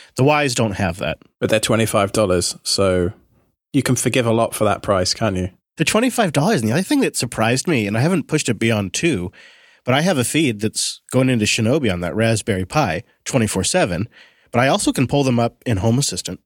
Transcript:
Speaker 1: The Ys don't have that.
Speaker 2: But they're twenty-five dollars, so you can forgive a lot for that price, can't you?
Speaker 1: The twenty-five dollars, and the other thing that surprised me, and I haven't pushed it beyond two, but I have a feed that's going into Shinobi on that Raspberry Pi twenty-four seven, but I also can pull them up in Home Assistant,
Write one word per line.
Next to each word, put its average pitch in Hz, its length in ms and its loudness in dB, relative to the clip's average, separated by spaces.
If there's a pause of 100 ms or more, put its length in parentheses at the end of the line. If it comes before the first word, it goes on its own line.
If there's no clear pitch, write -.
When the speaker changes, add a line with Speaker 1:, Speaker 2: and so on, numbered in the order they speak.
(160)
Speaker 1:
The 127 80 2
Ys 147 320 2
don't 113 180 0
have 90 260 -2
that. - 200 -4 (200)
Speaker 2:
But - 100 -2
they're 110 100 2
twenty-five 107 540 0
dollars, 90 500 0
so 92 480 0 (600)
you 127 100 2
can 127 120 2
forgive 120 300 0
a 113 80 2
lot 113 220 0
for - 80 -2
that 101 180 0
price, 92 320 0
can't 104 220 -2
you? 90 140 -4 (280)
Speaker 1:
The 160 80 -2
twenty-five 220 480 0
dollars, 170 280 2
and 107 80 0
the 113 40 0
other 175 100 0
thing 285 180 0
that 170 140 -2
surprised 120 520 0
me, 127 180 0
and 104 120 -2
I 117 40 0
haven't 165 260 0
pushed 151 220 -2
it 107 100 -4
beyond 107 340 0
two, 107 380 -2 (540)
but 123 80 0
I 139 80 2
have 170 160 0
a 123 60 0
feed 123 380 0
that's - 400 -6 (100)
going 131 180 2
into 113 160 2
Shinobi 117 460 0
on 87 100 -4
that 85 140 -4
Raspberry 107 500 0
Pi 95 380 -2 (220)
twenty-four 107 380 0
seven, 113 440 0 (440)
but 117 80 0
I 131 80 4
also 165 240 2
can 131 160 0
pull 143 160 0
them 123 160 2
up 117 260 -2
in 117 120 0
Home 113 220 2
Assistant, - 460 -6